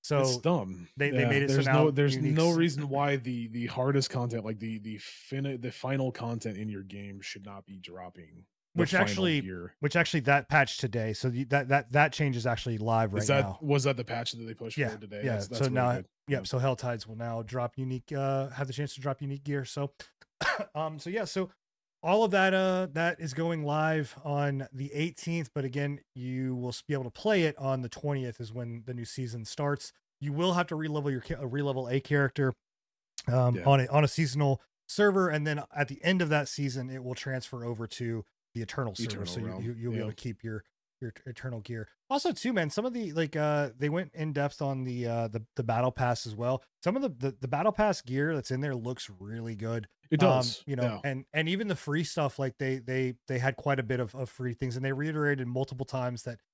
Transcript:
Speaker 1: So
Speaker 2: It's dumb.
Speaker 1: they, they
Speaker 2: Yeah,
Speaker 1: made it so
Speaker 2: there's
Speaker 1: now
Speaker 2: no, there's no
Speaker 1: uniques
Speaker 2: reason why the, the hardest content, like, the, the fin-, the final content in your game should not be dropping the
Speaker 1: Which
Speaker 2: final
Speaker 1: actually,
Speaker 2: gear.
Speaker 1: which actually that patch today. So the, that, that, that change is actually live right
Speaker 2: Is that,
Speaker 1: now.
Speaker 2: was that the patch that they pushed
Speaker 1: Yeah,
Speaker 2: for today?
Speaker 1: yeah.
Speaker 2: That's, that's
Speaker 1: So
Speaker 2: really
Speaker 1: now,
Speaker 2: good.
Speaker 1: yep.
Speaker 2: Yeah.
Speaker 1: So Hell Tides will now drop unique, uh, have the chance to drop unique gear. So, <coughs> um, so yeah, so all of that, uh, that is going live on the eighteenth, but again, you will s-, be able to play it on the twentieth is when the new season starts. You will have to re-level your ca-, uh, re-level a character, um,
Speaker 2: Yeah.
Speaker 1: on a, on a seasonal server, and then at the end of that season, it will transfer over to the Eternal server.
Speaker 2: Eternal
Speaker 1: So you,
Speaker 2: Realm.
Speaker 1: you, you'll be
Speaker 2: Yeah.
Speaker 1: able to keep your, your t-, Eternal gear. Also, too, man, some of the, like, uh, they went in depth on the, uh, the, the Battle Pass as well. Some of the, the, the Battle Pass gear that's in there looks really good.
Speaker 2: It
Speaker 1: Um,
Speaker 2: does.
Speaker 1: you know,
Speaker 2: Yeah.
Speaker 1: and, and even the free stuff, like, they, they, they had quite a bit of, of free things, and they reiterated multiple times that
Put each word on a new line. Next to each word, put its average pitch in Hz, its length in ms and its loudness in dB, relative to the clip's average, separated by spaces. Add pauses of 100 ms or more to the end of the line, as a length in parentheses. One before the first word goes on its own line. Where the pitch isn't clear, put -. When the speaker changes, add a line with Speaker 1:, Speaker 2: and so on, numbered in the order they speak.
Speaker 1:
So 147 180 2
Speaker 2:
It's 127 160 4
dumb. 98 500 0 (100)
Speaker 1:
they, 143 140 2
they 127 100 4
Speaker 2:
Yeah, - 80 4
Speaker 1:
made 139 140 4
it 139 60 0
so 135 60 4
Speaker 2:
there's 135 100 4
Speaker 1:
now 135 180 6
Speaker 2:
no, 151 80 6
there's 139 260 4
no 151 340 4
Speaker 1:
uniques 165 60 4
Speaker 2:
reason 151 320 2
why 139 280 2
the, 120 320 -4
the 117 180 -4
hardest 131 420 2
content, 117 360 -2
like, 110 140 -4
the, 110 200 -6
the 107 180 -10
fin-, 135 640 -6
the 120 120 -6
final 131 400 -2
content 117 460 -4
in 107 120 -4
your 98 140 -6
game 98 380 -12
should 98 240 -14
not 101 200 -14
be 98 140 -18
dropping 90 680 -16 (300)
the 170 60 2
Speaker 1:
Which 156 100 2
Speaker 2:
final 185 120 4
Speaker 1:
actually, 190 380 2
Speaker 2:
gear. 90 400 -10
Speaker 1:
which 147 140 0
actually 165 260 4
that 139 260 4
patch 143 300 4
today. 110 360 -2
So 131 160 0
the, 123 160 -2
that, 135 220 2
that, 135 240 2
that 147 220 6
change 139 240 0
is 117 80 -4
actually 117 320 0
live 113 360 2
right 107 80 0
Speaker 2:
Is 107 60 2
that, 139 160 4
Speaker 1:
now. 95 180 -4
Speaker 2:
was 143 220 2
that 139 140 2
the 123 80 -6
patch 117 260 -4
that 117 120 -10
they 113 100 -10
pushed 113 240 -8
Speaker 1:
Yeah, 135 120 0
Speaker 2:
for 107 100 -8
today? 104 240 -10
Speaker 1:
yeah. 127 100 0
Speaker 2:
That's, 101 140 -2
that's 120 120 -6
Speaker 1:
So 139 60 2
Speaker 2:
really 127 100 0
Speaker 1:
now, 123 200 4
Speaker 2:
good. 95 100 -6 (240)
Speaker 1:
yep. 139 100 0
Speaker 2:
Yeah. 113 40 -8
Speaker 1:
So - 160 -2
Hell 131 160 2
Tides 120 300 -6
will 110 120 -14
now 117 240 -4
drop 120 360 -4
unique, 127 360 -6
uh, 135 360 0
have 135 180 -6
the 131 60 -8
chance 139 220 -4
to 135 60 -14
drop 135 200 -4
unique 139 220 -6
gear. 139 220 -2
So, 143 260 -6 (420)
<coughs> - 420 -2
um, 156 240 -4
so 170 100 -8
yeah, 202 160 -2
so 185 240 -2 (520)
all 202 220 4
of 202 80 4
that, 190 220 6
uh, 185 400 2
that 165 260 0
is 156 140 -6
going 160 320 -2
live 156 580 0
on 143 480 0
the 139 220 -8
eighteenth, 165 600 -2
but 139 120 -2
again, 143 340 -2 (160)
you 127 400 -2
will 123 140 -4
s-, - 120 -8
be - 120 -2
able 135 100 0
to 120 60 -6
play 208 340 2
it 151 140 2
on 135 240 0
the 120 80 -6
twentieth 135 500 -4
is 110 140 -8
when 117 320 -8
the 127 80 -8
new 120 100 -6
season 117 400 -6
starts. 143 480 -4 (300)
You 143 100 -4
will 175 220 2
have 175 140 2
to 165 100 -4
re-level 151 340 0
your 127 80 0
ca-, 147 220 -6
uh, 139 60 -4
re-level 131 420 -2
a 131 100 4
character, 139 540 4 (760)
um, 123 260 6
Speaker 2:
Yeah. 87 100 -2
Speaker 1:
on 139 160 8
a, 127 60 0
on 143 180 6
a - 20 4
seasonal 139 540 2 (260)
server, 196 400 4
and 151 180 0
then 147 160 0 (140)
at 147 140 0
the 139 120 -12
end 180 200 4
of 160 80 2
that 147 180 4
season, 131 420 -4
it 131 140 -10
will 127 120 -6
transfer 127 500 -6
over 117 220 -4
to 113 360 -4 (320)
the 117 60 -4
Eternal 113 340 -4
server. 113 140 -4
Speaker 2:
Eternal 101 160 -6
Speaker 1:
So - 160 -6
you, 107 60 -4
Speaker 2:
Realm. 98 160 -6
Speaker 1:
you, 117 100 -4
you'll 117 180 -4
be 110 60 -2
Speaker 2:
Yeah. 113 60 -2
Speaker 1:
able 107 80 -4
to 107 40 -8
keep - 280 -8
your, 110 200 -6 (380)
your 120 100 -8
t-, - 140 -20
Eternal 123 340 -8
gear. 110 300 -8 (200)
Also, 285 220 0
too, 233 220 -2
man, 170 160 2
some 214 160 -2
of 254 80 -2
the, 220 180 -4
like, 156 240 0
uh, 147 420 2
they 143 120 0
went 165 260 -2
in 156 180 -2
depth 143 280 0
on 135 240 -2
the, 123 200 -2
uh, 117 220 0
the, 107 160 -4 (140)
the 131 60 -2
Battle 117 280 2
Pass 123 340 0
as 107 100 -8
well. 123 280 0 (200)
Some 185 120 2
of 269 60 0
the, 269 80 0
the, 131 320 -4
the 135 60 -4
Battle 151 240 4
Pass 208 300 4
gear 139 320 2
that's 139 180 -2
in 131 100 0
there 143 140 0
looks 120 340 -6 (100)
really 113 360 -8
good. 113 320 -2 (240)
Speaker 2:
It 156 120 6
Speaker 1:
Um, 185 60 10
Speaker 2:
does. 127 360 2
Speaker 1:
you 139 100 -4
know, 123 80 0
Speaker 2:
Yeah. 113 200 0
Speaker 1:
and, 135 300 -4
and 156 140 2
even 190 200 0
the 185 80 0
free 147 280 -2
stuff, 143 360 -2
like, 131 180 -2
they, 131 220 -2
they, 127 340 -2 (140)
they 131 100 0
had 123 180 2
quite 139 240 0
a 127 40 0
bit 120 160 0
of, 117 160 -4
of 131 140 -4
free 123 260 -6
things, 123 200 -4
and 131 80 -4
they 135 80 0
reiterated 147 560 0
multiple 127 380 -2
times 123 380 -4
that 120 160 -8 (140)